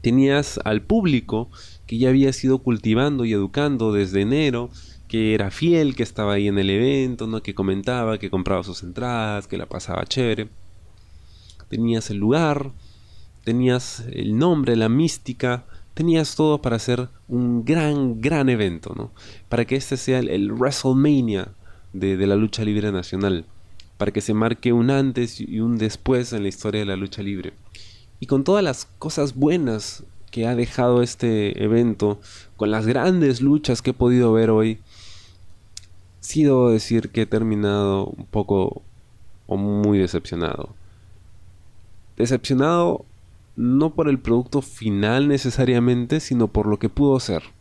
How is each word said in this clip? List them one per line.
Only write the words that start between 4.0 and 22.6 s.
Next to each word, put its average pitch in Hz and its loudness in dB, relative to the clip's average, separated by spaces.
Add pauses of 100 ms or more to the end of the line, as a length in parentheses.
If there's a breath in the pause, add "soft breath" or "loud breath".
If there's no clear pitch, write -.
enero, 123 0 (380 loud breath)
que 110 0
era 101 0
fiel, 160 2
que 120 -2
estaba 104 -2
ahí 101 2
en 98 2
el 98 2
evento, 127 0
¿no? 110 -6
Que 101 -8
comentaba, 107 -2
que 98 -8
compraba 95 -2
sus 92 -12
entradas, 107 -6
que 95 -8
la - -8
pasaba 90 -8
chévere. 110 -2 (1200 soft breath)
Tenías 113 -2
el 104 -6
lugar, 139 0 (760 soft breath)
tenías 123 -2
el 107 -2
nombre, 143 2
la 110 2
mística, 123 0 (300 soft breath)
tenías 160 0
todo 151 2
para 117 0
hacer 123 -2 (200)
un 120 0
gran, 147 0
gran 139 2
evento, 98 0
¿no? - -10 (380 loud breath)
Para 117 0
que 127 -2
este 135 -4
sea 127 0
el, - -2
el 101 0
WrestleMania 127 2 (440 soft breath)
de, 95 0
de 95 0
la 101 4
lucha 107 0